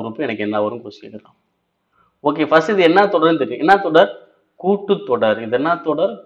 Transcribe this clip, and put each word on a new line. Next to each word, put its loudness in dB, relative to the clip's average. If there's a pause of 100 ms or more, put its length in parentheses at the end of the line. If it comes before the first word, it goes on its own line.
உறுப்பு -8
எனக்கு -6
என்ன -4
வரும்? -6
கொஸ்டின் -20
கேக்குறான். -20 (880)
Okay, -2
first 2
இது 2
என்ன 4 (120)
தொடர்ன்னு 2
தெரியும். -6
என்ன 4 (100)
தொடர்? 4 (540)
கூட்டுத்தொடர். -2
இது -2
என்ன -2 (140)
தொடர்? -2 (120)